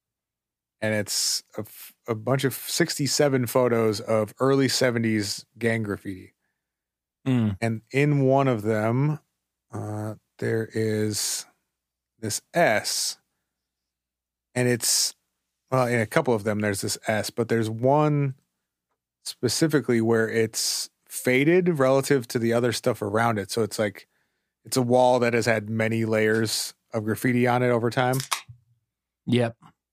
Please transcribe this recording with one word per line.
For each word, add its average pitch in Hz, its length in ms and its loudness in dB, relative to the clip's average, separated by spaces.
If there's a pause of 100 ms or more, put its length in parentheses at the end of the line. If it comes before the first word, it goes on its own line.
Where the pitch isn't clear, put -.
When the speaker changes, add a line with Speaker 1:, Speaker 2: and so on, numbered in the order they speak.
(800)
Speaker 1:
And 107 140 -2
it's - 480 -4 (120)
a, - 40 -8
f-, - 340 -16 (140)
a 117 80 -4
bunch 127 300 -2
of 123 100 -2
sixty-seven 139 880 0
photos 113 540 2
of 107 400 -2
early 135 300 2
seventies 113 760 0 (140)
gang 113 240 0
graffiti. 98 500 -10 (960)
Speaker 2:
Mm. 113 340 2
Speaker 1:
And 113 200 -2 (100)
in 143 300 2
one 135 260 4
of 113 160 0
them, 117 560 0 (520)
uh, 107 440 -10 (240)
there 113 340 -2
is 107 720 -2 (760)
this 110 200 -6 (120)
S. - 640 0 (1400)
And 123 140 2
it's, - 480 0 (560)
well, 127 160 2
in 120 140 0
a 107 40 0
couple 135 280 0
of 101 100 0
them, 107 160 -2
there's 101 220 -2
this 104 160 -4 (100)
S, 107 220 -2
but 113 180 -4
there's 113 220 0
one 139 640 0 (880)
specifically 123 800 0
where 113 280 2
it's - 600 -4 (180)
faded 160 720 2
relative 135 480 2
to - 100 -6
the 117 140 0
other 120 220 2
stuff - 280 -2
around 107 380 0
it. 95 120 -10
So 113 120 -2
it's - 160 -4
like, 104 300 -4 (560)
it's - 100 -8
a 131 60 4
wall 123 380 4
that 120 140 2
has 113 120 0
had 110 240 0
many 113 340 0
layers 110 720 0 (200)
of 110 120 -4
graffiti 123 420 0
on 123 160 2
it 123 60 2
over 117 200 0
time. 127 280 0 (1080)
Speaker 2:
Yep. 120 300 0 (360)